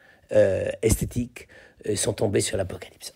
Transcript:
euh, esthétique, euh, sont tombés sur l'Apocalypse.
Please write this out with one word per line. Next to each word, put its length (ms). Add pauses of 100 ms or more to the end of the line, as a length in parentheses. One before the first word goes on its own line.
(340)
euh, 360 (120)
esthétique, 640 (400)
euh, 80
sont 160
tombés 300
sur 160
l'Apocalypse. 580